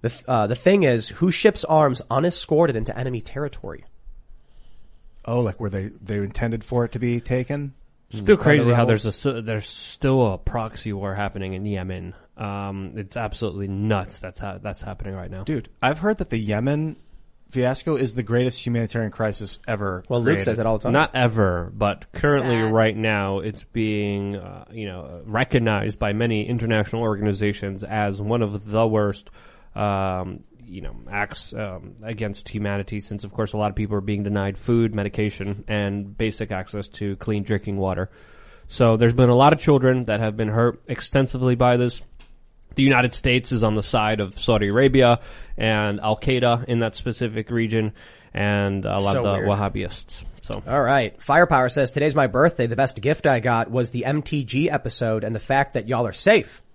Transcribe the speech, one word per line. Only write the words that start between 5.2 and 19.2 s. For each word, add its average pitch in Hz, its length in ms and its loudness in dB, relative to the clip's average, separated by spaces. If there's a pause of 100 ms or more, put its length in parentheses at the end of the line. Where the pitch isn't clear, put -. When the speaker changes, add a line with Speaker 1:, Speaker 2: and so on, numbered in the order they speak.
Speaker 2:
Oh, 120 160 0
like, 104 180 -2
were 104 120 -4
they, 98 200 -6 (100)
they 101 180 -6
intended 110 440 -2
for 120 220 0
it 113 80 -6
to 120 80 -6
be 120 200 0
taken? 139 540 -4 (360)
Speaker 3:
Still 107 120 -10
Speaker 2:
By 95 40 0
the 202 100 10
Speaker 3:
crazy 117 340 6
how 120 160 6
Speaker 2:
rebels? 110 160 4
Speaker 3:
there's - 240 -4
a 139 120 2
s-, 110 60 -8
there's 107 220 -4
still 131 680 0
a 90 40 -8
proxy 110 540 -4
war 98 220 -4
happening 98 400 -4
in 98 120 -6
Yemen. 92 480 -6 (220)
Um, 98 600 -8
it's 101 200 -10
absolutely 101 500 -6
nuts 98 520 -2
that's 92 200 -14
ha-, 95 240 -10
that's 101 200 -10
happening 98 320 -10
right 90 160 -10
now. 95 120 -12
Speaker 2:
Dude, 131 280 -6 (120)
I've 147 160 0
heard 208 200 0
that 196 120 -6
the 113 80 -2
Yemen 135 580 -2 (540)
fiasco 131 460 0
is 120 180 -2
the 123 80 -4
greatest 120 420 0
humanitarian 117 460 -2
crisis - 560 -4